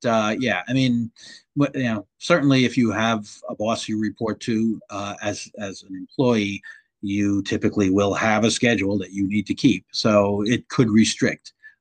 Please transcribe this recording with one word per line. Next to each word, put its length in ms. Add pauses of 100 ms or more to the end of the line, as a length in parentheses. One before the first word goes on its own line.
uh, 360
yeah, 260
I 60
mean, 400 (440)
wh-, 200
you 80
know, 220 (120)
certainly 460
if 120
you 140
have 380 (200)
a 60
boss 340
you 120
report 400
to, 400 (100)
uh, 320
as, 260 (100)
as 260
an 100
employee, 640 (400)
you 420
typically 480
will 240
have 280
a 80
schedule 480
that 140
you 160
need 180
to 80
keep. 380
So 500
it 260
could 220
restrict. 640 (280)